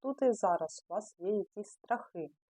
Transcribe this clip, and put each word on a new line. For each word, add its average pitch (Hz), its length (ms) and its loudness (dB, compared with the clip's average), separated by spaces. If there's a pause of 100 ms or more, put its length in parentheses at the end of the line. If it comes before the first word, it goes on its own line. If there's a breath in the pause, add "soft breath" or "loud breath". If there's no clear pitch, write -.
тут 277 200 -2
і 254 100 6
зараз 175 560 0
у - 60 -8
вас 208 240 -6
є 190 180 0
якісь - 340 -6
страхи, - 600 -6 (220)